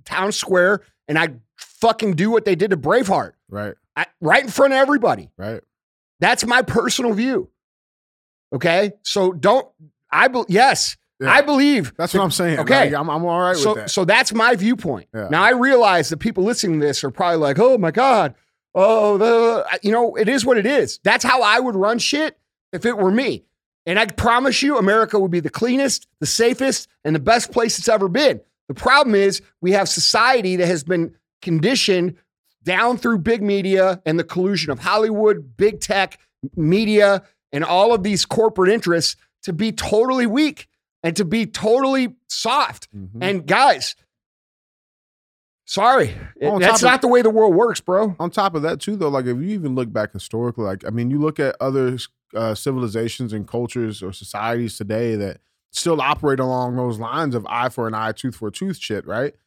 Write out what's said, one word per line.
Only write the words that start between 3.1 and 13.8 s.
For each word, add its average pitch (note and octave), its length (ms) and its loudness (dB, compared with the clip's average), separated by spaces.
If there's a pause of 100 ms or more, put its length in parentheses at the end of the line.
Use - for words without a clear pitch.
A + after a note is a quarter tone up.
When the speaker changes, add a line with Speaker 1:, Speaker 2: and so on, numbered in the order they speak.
Speaker 2:
Right. G2+ 260 -10 (200)
Speaker 1:
I, D#3+ 100 -4 (160)
right F#3+ 220 4
in B3+ 60 -8
front C4+ 240 2
of C4 60 2
everybody. A3 580 0
Speaker 2:
Right. G#2 240 -10 (580)
Speaker 1:
That's A3+ 260 0
my B3 160 2
personal A#3 520 -2
view. A#3 360 -2 (1040)
Okay? F3 380 0 (120)
So F#3+ 280 0
don't, G3+ 360 0 (440)
I G#3+ 160 4
be-, B3+ 220 -2
yes, A#3+ 480 2 (220)
Speaker 2:
Yeah. C#3 120 0
Speaker 1:
I C4 100 6
believe C#4 560 2
Speaker 2:
That's E3+ 160 -4
Speaker 1:
that F#3+ 60 2
Speaker 2:
what F#3+ 60 2
I'm D#3+ 60 -2
saying. E3 280 0
Speaker 1:
Okay. A3+ 260 2
Speaker 2:
Like, C#3+ 80 -2
I'm, D3+ 160 -4
I'm D#3+ 160 -2
all E3+ 160 0
right F3+ 160 0
Speaker 1:
So, G#3+ 160 2
Speaker 2:
with G#3 60 -4
that. G#3 120 -10